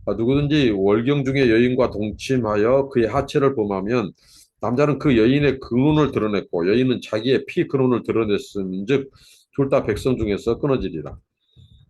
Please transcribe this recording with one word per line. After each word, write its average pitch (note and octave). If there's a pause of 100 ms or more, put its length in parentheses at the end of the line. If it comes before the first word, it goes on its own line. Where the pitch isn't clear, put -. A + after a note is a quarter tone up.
아, G#2
누구든지 C#3
월경 A2+
중에 C3+
여인과 A#2+
동침하여 A2
그의 A#2
하체를 C#3
범하면 G#2 (480)
남자는 C3+
그 D3
여인의 C3+
근원을 C#3
드러냈고 F#2+
여인은 B2
자기의 A#2
피 -
근원을 B2+
드러냈은즉 G2+ (440)
둘 C#3
다 C#3
백성 A#2+
중에서 A2
끊어지리라. F2 (720)